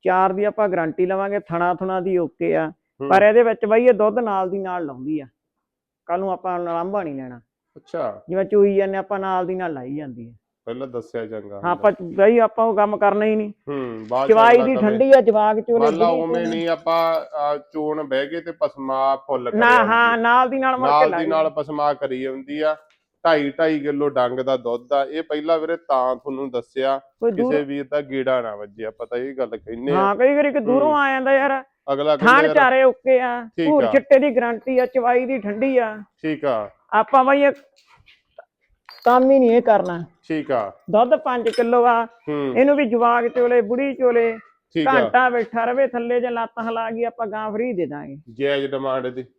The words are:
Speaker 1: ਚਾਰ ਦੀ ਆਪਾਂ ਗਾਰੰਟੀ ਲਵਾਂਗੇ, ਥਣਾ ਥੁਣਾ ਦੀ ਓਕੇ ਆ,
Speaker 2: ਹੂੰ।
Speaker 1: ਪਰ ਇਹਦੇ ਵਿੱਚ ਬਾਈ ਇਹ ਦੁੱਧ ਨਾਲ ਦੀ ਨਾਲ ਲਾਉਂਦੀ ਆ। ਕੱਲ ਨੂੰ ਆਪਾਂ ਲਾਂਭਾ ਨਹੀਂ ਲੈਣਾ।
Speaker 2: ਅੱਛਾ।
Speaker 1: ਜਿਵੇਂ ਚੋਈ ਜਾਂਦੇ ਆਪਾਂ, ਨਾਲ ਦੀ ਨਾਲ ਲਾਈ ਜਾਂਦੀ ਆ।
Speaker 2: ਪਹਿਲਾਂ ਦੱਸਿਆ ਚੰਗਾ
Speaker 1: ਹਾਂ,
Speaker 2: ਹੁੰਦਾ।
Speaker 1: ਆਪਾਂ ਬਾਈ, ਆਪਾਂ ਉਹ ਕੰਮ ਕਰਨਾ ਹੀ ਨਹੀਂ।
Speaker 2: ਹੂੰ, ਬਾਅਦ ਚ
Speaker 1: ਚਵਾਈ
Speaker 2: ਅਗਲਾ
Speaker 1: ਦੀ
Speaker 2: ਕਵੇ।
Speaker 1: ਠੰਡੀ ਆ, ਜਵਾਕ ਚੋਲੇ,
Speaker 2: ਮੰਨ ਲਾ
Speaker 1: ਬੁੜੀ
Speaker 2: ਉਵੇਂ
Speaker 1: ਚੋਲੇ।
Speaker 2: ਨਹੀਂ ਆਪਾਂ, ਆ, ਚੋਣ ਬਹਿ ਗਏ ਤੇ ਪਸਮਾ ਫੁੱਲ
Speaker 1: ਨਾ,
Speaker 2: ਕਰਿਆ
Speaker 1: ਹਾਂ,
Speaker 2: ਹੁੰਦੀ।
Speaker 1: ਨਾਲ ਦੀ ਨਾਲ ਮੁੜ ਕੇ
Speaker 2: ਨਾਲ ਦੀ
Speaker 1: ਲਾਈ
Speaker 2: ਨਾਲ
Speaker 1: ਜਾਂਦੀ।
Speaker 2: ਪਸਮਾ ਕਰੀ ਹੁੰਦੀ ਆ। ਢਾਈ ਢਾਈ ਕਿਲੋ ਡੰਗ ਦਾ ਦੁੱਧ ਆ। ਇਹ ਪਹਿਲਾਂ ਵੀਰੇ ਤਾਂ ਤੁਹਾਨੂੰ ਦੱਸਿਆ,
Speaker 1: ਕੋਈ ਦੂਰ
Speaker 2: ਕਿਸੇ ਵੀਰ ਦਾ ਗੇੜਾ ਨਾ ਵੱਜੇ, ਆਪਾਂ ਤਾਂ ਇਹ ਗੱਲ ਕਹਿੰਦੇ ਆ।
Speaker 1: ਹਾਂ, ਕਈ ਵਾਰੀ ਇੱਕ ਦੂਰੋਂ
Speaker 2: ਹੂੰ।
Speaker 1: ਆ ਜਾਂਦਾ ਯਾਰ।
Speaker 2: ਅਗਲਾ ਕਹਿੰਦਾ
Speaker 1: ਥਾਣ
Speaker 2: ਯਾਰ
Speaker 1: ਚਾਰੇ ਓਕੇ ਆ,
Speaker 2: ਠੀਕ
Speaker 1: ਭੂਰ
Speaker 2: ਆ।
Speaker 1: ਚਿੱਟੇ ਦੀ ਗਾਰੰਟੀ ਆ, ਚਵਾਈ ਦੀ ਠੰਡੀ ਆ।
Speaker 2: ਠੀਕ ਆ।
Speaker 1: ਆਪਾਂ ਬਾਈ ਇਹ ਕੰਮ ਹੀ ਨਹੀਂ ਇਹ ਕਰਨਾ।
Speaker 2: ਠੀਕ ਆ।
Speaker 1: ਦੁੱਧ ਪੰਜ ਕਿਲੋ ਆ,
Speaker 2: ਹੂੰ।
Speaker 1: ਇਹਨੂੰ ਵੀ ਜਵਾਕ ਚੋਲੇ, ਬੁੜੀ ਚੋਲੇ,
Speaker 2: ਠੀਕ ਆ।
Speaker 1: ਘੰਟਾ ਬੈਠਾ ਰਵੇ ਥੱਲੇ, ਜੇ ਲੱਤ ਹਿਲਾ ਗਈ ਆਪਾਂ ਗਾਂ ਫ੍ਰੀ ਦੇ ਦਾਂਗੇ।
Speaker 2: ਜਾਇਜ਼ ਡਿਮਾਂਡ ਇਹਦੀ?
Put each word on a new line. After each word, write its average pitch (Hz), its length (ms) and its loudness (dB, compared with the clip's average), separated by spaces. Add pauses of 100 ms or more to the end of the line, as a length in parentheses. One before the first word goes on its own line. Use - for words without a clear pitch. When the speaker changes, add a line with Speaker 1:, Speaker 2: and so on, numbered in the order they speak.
Speaker 1:
ਚਾਰ 190 280 2
ਦੀ 202 120 -2
ਆਪਾਂ 208 240 0
ਗਾਰੰਟੀ 175 380 -2
ਲਵਾਂਗੇ, 196 320 -4
ਥਣਾ 175 360 -2
ਥੁਣਾ 190 260 -4
ਦੀ 180 180 -2
ਓਕੇ 170 380 -2
ਆ, 160 160 -4 (280)
Speaker 2:
ਹੂੰ। 139 80 -8
Speaker 1:
ਪਰ 196 140 4
ਇਹਦੇ 214 200 6
ਵਿੱਚ 226 240 0
ਬਾਈ 220 180 2
ਇਹ 254 80 6
ਦੁੱਧ 214 260 2
ਨਾਲ 196 320 -2
ਦੀ 196 80 -6
ਨਾਲ 180 280 -6
ਲਾਉਂਦੀ 139 340 -8
ਆ। 131 60 -16 (800)
ਕੱਲ 175 140 -4
ਨੂੰ 196 100 -4
ਆਪਾਂ 180 280 -6
ਲਾਂਭਾ 175 440 -6
ਨਹੀਂ 151 120 -10
ਲੈਣਾ। 127 260 -14 (360)
Speaker 2:
ਅੱਛਾ। 156 520 -10
Speaker 1:
ਜਿਵੇਂ 185 160 -2
ਚੋਈ 202 300 4
ਜਾਂਦੇ 196 220 0
ਆਪਾਂ, 190 220 -4
ਨਾਲ 190 280 -2
ਦੀ 185 80 -6
ਨਾਲ 180 180 -6
ਲਾਈ 135 240 -10
ਜਾਂਦੀ 120 320 -14
ਆ। 120 40 -20 (320)
Speaker 2:
ਪਹਿਲਾਂ 127 220 -10
ਦੱਸਿਆ 117 400 -10
ਚੰਗਾ 107 100 -12
Speaker 1:
ਹਾਂ, 101 180 -14
Speaker 2:
ਹੁੰਦਾ। 131 160 -4
Speaker 1:
ਆਪਾਂ 196 220 0 (100)
ਬਾਈ, 196 360 4
ਆਪਾਂ 220 260 2
ਉਹ 226 120 0
ਕੰਮ 208 200 2
ਕਰਨਾ 202 280 2
ਹੀ 214 120 0
ਨਹੀਂ। 208 160 -4 (160)
Speaker 2:
ਹੂੰ, 123 400 -8
ਬਾਅਦ 131 200 0
ਚ 220 40 6
Speaker 1:
ਚਵਾਈ 226 220 8
Speaker 2:
ਅਗਲਾ 247 100 6
Speaker 1:
ਦੀ 262 80 0
Speaker 2:
ਕਵੇ। 208 100 0
Speaker 1:
ਠੰਡੀ 226 340 4
ਆ, 262 40 8
ਜਵਾਕ 214 400 4
ਚੋਲੇ, 233 260 2
Speaker 2:
ਮੰਨ 220 100 2
ਲਾ 170 140 4
Speaker 1:
ਬੁੜੀ 165 120 0
Speaker 2:
ਉਵੇਂ 165 120 -2
Speaker 1:
ਚੋਲੇ। 170 120 -2
Speaker 2:
ਨਹੀਂ 165 220 -4
ਆਪਾਂ, 165 640 0
ਆ, 147 240 -2
ਚੋਣ 151 460 -6
ਬਹਿ 135 240 -2
ਗਏ 165 140 -8
ਤੇ 165 120 -12
ਪਸਮਾ 135 640 -2
ਫੁੱਲ 131 280 -6
Speaker 1:
ਨਾ, 120 60 -4
Speaker 2:
ਕਰਿਆ 233 340 4
Speaker 1:
ਹਾਂ, 233 260 2
Speaker 2:
ਹੁੰਦੀ। 226 120 -2
Speaker 1:
ਨਾਲ 247 280 2
ਦੀ 269 80 -4
ਨਾਲ 262 180 0
ਮੁੜ 254 120 -2
ਕੇ 143 40 2
Speaker 2:
ਨਾਲ 151 120 4
ਦੀ 156 60 2
Speaker 1:
ਲਾਈ 170 160 -4
Speaker 2:
ਨਾਲ 160 180 0
Speaker 1:
ਜਾਂਦੀ। 156 120 -4
Speaker 2:
ਪਸਮਾ 147 380 -2
ਕਰੀ 131 320 -6
ਹੁੰਦੀ 135 340 -10
ਆ। 156 160 -2 (480)
ਢਾਈ 151 260 2
ਢਾਈ 160 300 0
ਕਿਲੋ 143 280 -2
ਡੰਗ 127 300 0
ਦਾ 131 180 0
ਦੁੱਧ 120 360 -6
ਆ। 139 120 2
ਇਹ 151 180 -8
ਪਹਿਲਾਂ 160 360 -2
ਵੀਰੇ 160 180 -4
ਤਾਂ 131 400 -2
ਤੁਹਾਨੂੰ 135 340 -10
ਦੱਸਿਆ, 131 500 -4 (200)
Speaker 1:
ਕੋਈ 233 120 0
ਦੂਰ 240 200 0
Speaker 2:
ਕਿਸੇ 147 120 0
ਵੀਰ 139 260 -8
ਦਾ 147 100 -2
ਗੇੜਾ 131 400 -2
ਨਾ 110 160 -8
ਵੱਜੇ, 104 280 -14
ਆਪਾਂ 113 220 -10
ਤਾਂ 120 120 -6
ਇਹ 131 180 -8
ਗੱਲ 117 200 -6
ਕਹਿੰਦੇ 117 360 -8
ਆ। 180 40 0
Speaker 1:
ਹਾਂ, 196 200 0
ਕਈ 262 180 2
ਵਾਰੀ 294 140 2
ਇੱਕ 277 100 -2
ਦੂਰੋਂ 269 300 0
Speaker 2:
ਹੂੰ। 302 100 0
Speaker 1:
ਆ 277 120 0
ਜਾਂਦਾ 269 220 -2
ਯਾਰ। 269 320 0 (280)
Speaker 2:
ਅਗਲਾ 147 240 0
ਕਹਿੰਦਾ 202 160 4
Speaker 1:
ਥਾਣ 285 120 6
Speaker 2:
ਯਾਰ 302 100 0
Speaker 1:
ਚਾਰੇ 262 280 4
ਓਕੇ 254 380 2
ਆ, 240 240 -6
Speaker 2:
ਠੀਕ 220 240 -4
Speaker 1:
ਭੂਰ 302 160 4
Speaker 2:
ਆ। 113 60 0
Speaker 1:
ਚਿੱਟੇ 269 280 4
ਦੀ 262 180 2
ਗਾਰੰਟੀ 240 420 -2
ਆ, 254 80 2
ਚਵਾਈ 247 400 0
ਦੀ 262 120 -4
ਠੰਡੀ 220 400 -2
ਆ। 220 180 -4 (260)
Speaker 2:
ਠੀਕ 151 220 -6
ਆ। 110 260 -2 (220)
Speaker 1:
ਆਪਾਂ 220 320 4
ਬਾਈ 277 180 4
ਇਹ 285 100 4 (1500)
ਕੰਮ 254 260 4
ਹੀ 277 80 6
ਨਹੀਂ 247 120 6
ਇਹ 233 120 4
ਕਰਨਾ। 180 420 0 (240)
Speaker 2:
ਠੀਕ 151 240 -4
ਆ। 107 200 -2 (180)
Speaker 1:
ਦੁੱਧ 226 240 4
ਪੰਜ 240 340 -4
ਕਿਲੋ 233 360 2
ਆ, 233 200 4
Speaker 2:
ਹੂੰ। 143 520 -6
Speaker 1:
ਇਹਨੂੰ 277 200 4
ਵੀ 285 80 2
ਜਵਾਕ 233 420 2
ਚੋਲੇ, 240 340 2
ਬੁੜੀ 247 340 -2
ਚੋਲੇ, 233 440 0 (360)
Speaker 2:
ਠੀਕ 165 140 0
ਆ। 269 60 2
Speaker 1:
ਘੰਟਾ 247 360 2
ਬੈਠਾ 233 340 -4
ਰਵੇ 254 220 0
ਥੱਲੇ, 240 340 -2
ਜੇ 240 100 -4
ਲੱਤ 233 200 -6 (160)
ਹਿਲਾ 226 240 -6
ਗਈ 226 140 -6
ਆਪਾਂ 233 220 -6
ਗਾਂ 214 260 -8
ਫ੍ਰੀ 233 200 -4
ਦੇ 175 140 -4
ਦਾਂਗੇ। 143 300 -14 (160)
Speaker 2:
ਜਾਇਜ਼ 139 340 -2
ਡਿਮਾਂਡ 131 400 -4
ਇਹਦੀ? 127 180 -10 (140)